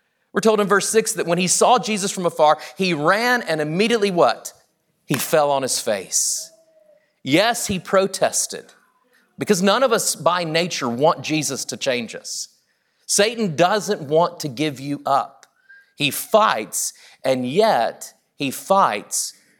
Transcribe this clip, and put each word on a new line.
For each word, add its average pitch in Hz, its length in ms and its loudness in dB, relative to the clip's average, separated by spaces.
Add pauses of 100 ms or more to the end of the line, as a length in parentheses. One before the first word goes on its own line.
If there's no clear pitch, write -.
(320)
We're - 80 -2
told 214 200 4
in 202 60 2
verse 190 220 2
six 220 240 0
that 170 140 -4
when 170 120 0
he 185 80 0
saw 214 320 4
Jesus 196 320 -4
from 185 160 -4
afar, 156 320 4 (180)
he 190 160 0
ran 208 480 2
and 156 200 -2
immediately 202 500 0
what? 151 420 2 (540)
He - 80 -2
fell 147 360 0
on 139 120 0
his 127 180 -4
face. - 720 -4 (720)
Yes, 202 460 0
he 190 100 -4
protested, - 960 -2 (640)
because 180 240 0
none 202 200 4
of 254 100 2
us - 220 0
by 170 300 -2
nature 160 460 -2
want 135 320 2
Jesus 143 440 -4
to 127 100 -10
change 123 380 -4
us. - 340 -12 (580)
Satan 214 500 0
doesn't 180 460 0
want 156 380 0
to 156 80 -6
give 135 300 -4
you 143 280 -8
up. 135 400 -2 (500)
He 147 140 0
fights, 135 800 0 (320)
and 127 240 0
yet 139 640 0 (220)
he 139 160 -6
fights 139 800 0 (260)